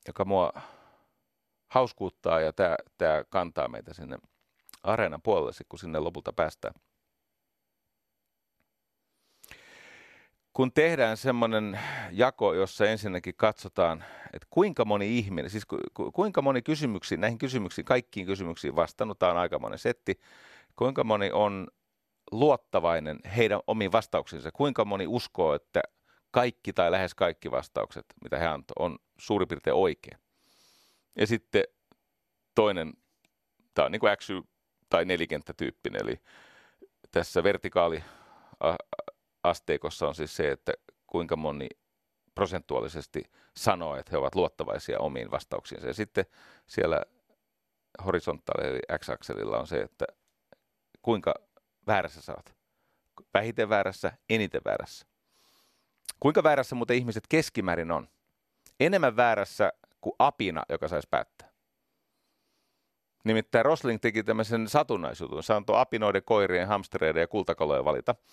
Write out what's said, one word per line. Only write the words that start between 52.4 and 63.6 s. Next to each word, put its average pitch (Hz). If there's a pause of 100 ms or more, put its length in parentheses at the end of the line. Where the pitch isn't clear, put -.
Vähiten 110
väärässä, 98 (180)
eniten 107
väärässä. - (1120)
Kuinka 156
väärässä 139
muuten 120
ihmiset 117
keskimäärin 87
on? 73 (720)
Enemmän 151
väärässä 107 (280)
kuin -
apina, 95
joka 78
saisi 78
päättää. - (1700)
Nimittäin 110